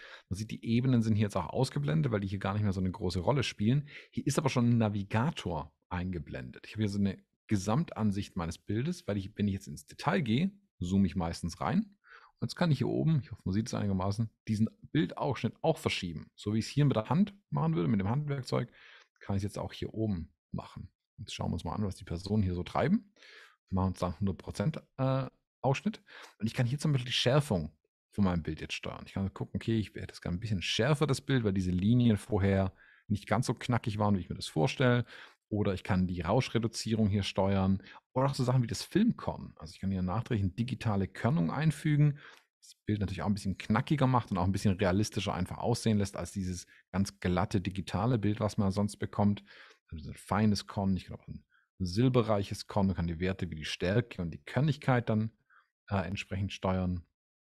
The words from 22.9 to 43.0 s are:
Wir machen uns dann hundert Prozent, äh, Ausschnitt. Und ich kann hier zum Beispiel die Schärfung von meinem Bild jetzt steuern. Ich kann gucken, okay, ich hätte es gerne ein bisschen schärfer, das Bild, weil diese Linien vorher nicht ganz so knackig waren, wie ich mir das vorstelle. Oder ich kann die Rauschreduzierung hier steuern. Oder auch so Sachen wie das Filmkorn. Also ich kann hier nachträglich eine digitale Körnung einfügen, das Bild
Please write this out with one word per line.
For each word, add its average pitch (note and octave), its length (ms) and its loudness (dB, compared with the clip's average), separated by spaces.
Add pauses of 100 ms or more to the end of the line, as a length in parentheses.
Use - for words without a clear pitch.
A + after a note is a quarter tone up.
Wir F#2 60 0
machen F#2 120 4
uns F#2 100 -2
dann F2+ 220 -2
hundert F#2+ 180 0
Prozent, - 420 -4 (180)
äh, C3 280 0 (340)
Ausschnitt. C#3 420 -2 (360)
Und A2 80 -2
ich - 80 -4
kann B2 120 2
hier C3 120 -2
zum D#3 140 2
Beispiel B2 180 0
die - 20 -4
Schärfung A#2 600 2 (400)
von G#2 120 2
meinem F2 180 2
Bild D#2 180 -6
jetzt - 140 -8
steuern. - 320 -8
Ich - 60 -18
kann G2 220 -2
gucken, - 220 -6
okay, A2+ 220 0
ich G2+ 160 -2
hätte - 180 -12
es - 80 -18
gerne F2 160 -2
ein F#2 40 -6
bisschen G#2+ 220 -2
schärfer, C#3+ 440 2
das C3+ 140 0
Bild, B2+ 240 0
weil G2+ 80 2
diese F#2 180 0
Linien G#2+ 460 6
vorher G2 560 2 (360)
nicht - 180 -2
ganz G#2+ 200 2
so B2 80 0
knackig A2 440 -2
waren, G#2 180 4
wie F2+ 40 0
ich E2+ 80 -8
mir - 80 -8
das F#2 100 -10
vorstelle. B2+ 580 2 (460)
Oder G2+ 240 0
ich - 80 -6
kann F#2 240 2
die F2 140 -4
Rauschreduzierung A2 880 0
hier G2 140 2
steuern. F#2+ 600 2 (300)
Oder C3 140 2
auch C#3 80 -2
so C3 100 0
Sachen B2+ 180 4
wie A2+ 60 -2
das A2 140 -4
Filmkorn. - 760 0
Also - 160 -16
ich - 80 -20
kann F#2+ 100 -2
hier F#2 120 0
nachträglich G2 420 0
eine F2+ 80 -2
digitale A2+ 560 0
Körnung E3 420 0
einfügen, D3 680 2 (420)
das - 140 -20 (100)
Bild G#2 160 0